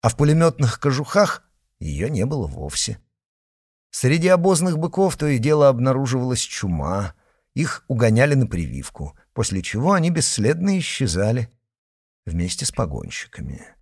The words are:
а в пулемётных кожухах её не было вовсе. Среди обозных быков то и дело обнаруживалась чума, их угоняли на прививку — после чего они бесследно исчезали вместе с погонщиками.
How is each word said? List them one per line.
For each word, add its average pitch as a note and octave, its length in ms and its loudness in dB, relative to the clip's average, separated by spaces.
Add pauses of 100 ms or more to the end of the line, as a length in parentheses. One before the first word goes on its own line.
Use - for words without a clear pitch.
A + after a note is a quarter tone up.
а A2+ 80 4
в A2+ 60 -4
пулемётных D3+ 640 2
кожухах C#3+ 640 0 (360)
её D#2 280 -4
не A#2+ 180 0
было C3 220 -4
вовсе. - 520 -6 (920)
Среди D#3+ 360 0
обозных F3 500 4
быков F3 400 0
то D3+ 100 -2
и C#3 100 2
дело C#3+ 320 6
обнаруживалась B2+ 720 0
чума, F2+ 720 -4 (400)
их D3 340 -4
угоняли B2 480 4
на B2+ 120 2
прививку — C#2+ 680 -8 (200)
после G2 240 -2
чего C3+ 320 0
они F3 160 2
бесследно E3 720 0
исчезали A2+ 720 -2 (760)
вместе F2 400 -4
с - 60 -2
погонщиками. C2+ 960 -8 (140)